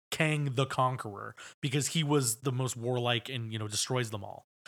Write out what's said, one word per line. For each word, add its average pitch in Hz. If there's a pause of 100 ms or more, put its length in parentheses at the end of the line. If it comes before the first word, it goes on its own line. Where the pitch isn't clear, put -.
(120)
Kang 151
the 135
Conqueror 110 (260)
because 139
he 165
was 139
the 139
most 123
warlike 120
and, 117
you 110
know, 107
destroys 110
them 104
all. 101 (220)